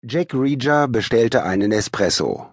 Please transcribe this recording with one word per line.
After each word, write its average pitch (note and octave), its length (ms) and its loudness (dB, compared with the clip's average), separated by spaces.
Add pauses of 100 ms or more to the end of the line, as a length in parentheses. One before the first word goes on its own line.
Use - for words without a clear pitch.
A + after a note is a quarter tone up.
Jack C3+ 320 -4
Reger C#3 540 2
bestellte A2+ 560 2
einen G2 280 0
Espresso. F2 800 -2